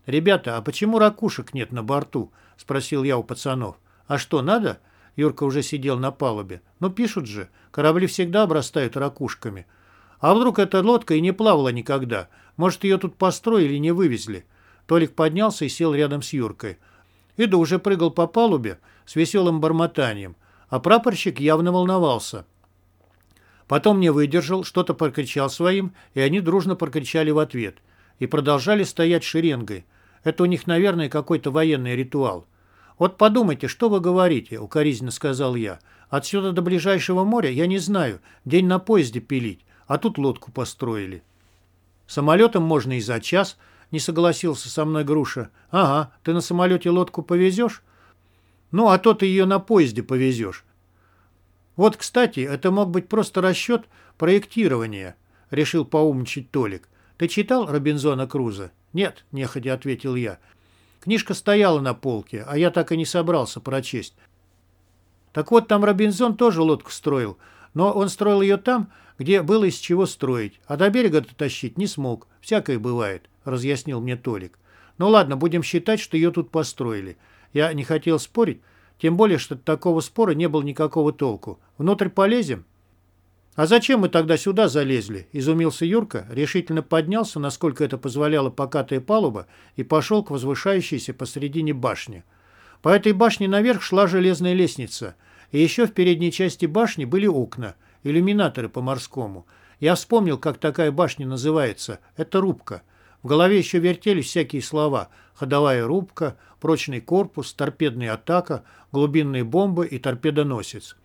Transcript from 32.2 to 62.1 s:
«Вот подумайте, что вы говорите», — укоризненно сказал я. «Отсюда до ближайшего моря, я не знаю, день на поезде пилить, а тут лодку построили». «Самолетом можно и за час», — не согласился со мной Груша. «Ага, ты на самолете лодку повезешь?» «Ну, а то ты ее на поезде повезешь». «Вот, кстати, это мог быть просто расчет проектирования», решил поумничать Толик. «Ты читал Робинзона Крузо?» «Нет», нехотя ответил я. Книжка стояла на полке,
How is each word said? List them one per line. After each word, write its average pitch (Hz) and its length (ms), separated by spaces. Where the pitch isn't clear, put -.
«Вот 185 180
подумайте, 208 520
что - 200
вы 202 120
говорите», — 175 600
укоризненно 127 520
сказал 135 420
я. 104 240
«Отсюда 190 420
до 180 120
ближайшего 180 600
моря, 208 260
я 139 200
не 190 100
знаю, 160 400
день 175 220
на 185 140
поезде 143 400
пилить, 117 440
а 139 120
тут 220 200
лодку 135 320
построили». 107 720
«Самолетом 175 560
можно 131 340
и - 20
за 113 200
час», — 190 360
не 156 80
согласился 165 680
со 156 160
мной 151 200
Груша. 139 460
«Ага, 151 400
ты 165 80
на 170 80
самолете 175 500
лодку 175 320
повезешь?» 185 640
«Ну, 214 160
а 185 100
то 226 160
ты 202 120
ее 190 200
на 196 140
поезде 147 420
повезешь». 127 640
«Вот, 214 200
кстати, 226 440
это 139 300
мог 190 200
быть 175 180
просто 214 320
расчет 185 460
проектирования», 131 960
решил 147 340
поумничать 139 640
Толик. 104 380
«Ты 170 120
читал 214 380
Робинзона 143 600
Крузо?» 107 440
«Нет», 180 400
нехотя 131 420
ответил 131 400
я. 117 240
Книжка 208 320
стояла 196 480
на 131 140
полке, 110 520